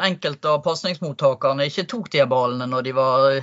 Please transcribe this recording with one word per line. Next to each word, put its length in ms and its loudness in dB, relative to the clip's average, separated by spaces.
enkelte 420 -4
av 140 2
pasningsmottakerne 1040 -2
ikke 240 -6
tok 200 -8
de 160 2
ballene 440 0
når 160 -2
de 80 -4
var 480 4